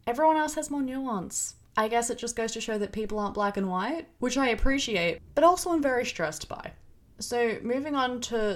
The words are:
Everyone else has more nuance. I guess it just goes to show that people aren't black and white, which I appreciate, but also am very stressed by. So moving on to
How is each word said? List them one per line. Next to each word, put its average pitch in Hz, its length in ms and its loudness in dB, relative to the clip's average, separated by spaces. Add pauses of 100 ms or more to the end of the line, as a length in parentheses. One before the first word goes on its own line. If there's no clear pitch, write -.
Everyone 311 280 4
else 302 180 -2
has 302 160 -6
more 285 120 -2
nuance. 254 720 -4 (200)
I 220 120 2
guess 233 220 0
it 240 80 -4
just 233 180 -6
goes 226 160 -2
to 226 80 -6
show 220 180 -4
that 196 140 -4
people 208 260 -4
aren't 202 160 -4
black 202 220 0
and 196 120 0
white, 214 380 -2 (140)
which 247 180 0
I 269 120 4
appreciate, 214 680 2 (140)
but 285 80 6
also 349 300 6
am 320 100 2
very 254 240 2
stressed - 420 -4
by. - 220 -10 (480)
So 233 460 0
moving 277 320 -2
on 247 240 0
to 240 160 -4 (200)